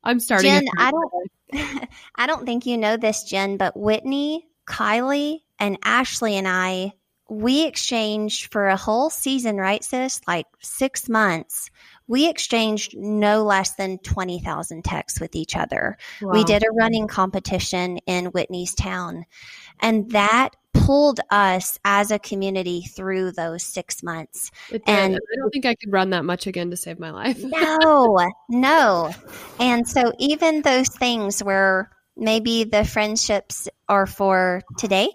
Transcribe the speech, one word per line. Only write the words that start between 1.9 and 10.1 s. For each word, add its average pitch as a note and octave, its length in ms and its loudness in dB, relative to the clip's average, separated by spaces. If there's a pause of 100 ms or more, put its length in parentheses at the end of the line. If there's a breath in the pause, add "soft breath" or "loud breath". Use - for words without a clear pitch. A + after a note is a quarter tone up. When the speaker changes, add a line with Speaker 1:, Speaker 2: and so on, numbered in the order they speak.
Speaker 2:
<laughs> - 140 -20
I B3 120 -2
don't D4 180 -2
think A#3+ 200 -4
you A#3+ 120 -2
know A3 200 2
this, G#3+ 260 -2
Jen, G3 340 -2
but F#3+ 200 -2
Whitney, C#4 680 -2 (200)
Kylie, C#4 720 -2 (200)
and G3+ 240 -2
Ashley A3+ 520 0
and F#3+ 120 -2
I, F#3 460 -2 (360)
we B3 360 0
exchanged G#3+ 880 -4
for G3+ 160 0
a F#3+ 100 2
whole A#3 320 0
season, A#3+ 480 -2
right, G3 260 -2
sis? C4 440 -4